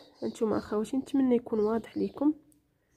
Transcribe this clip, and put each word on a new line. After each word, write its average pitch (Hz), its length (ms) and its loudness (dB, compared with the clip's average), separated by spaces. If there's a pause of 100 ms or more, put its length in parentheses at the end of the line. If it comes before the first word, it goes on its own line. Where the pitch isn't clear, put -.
(240)
هانتوما 220 340 0
أخواتي، 214 400 -4
نتمنى 262 380 2
يكون 233 240 0
واضح 220 380 0
ليكم 240 360 2 (640)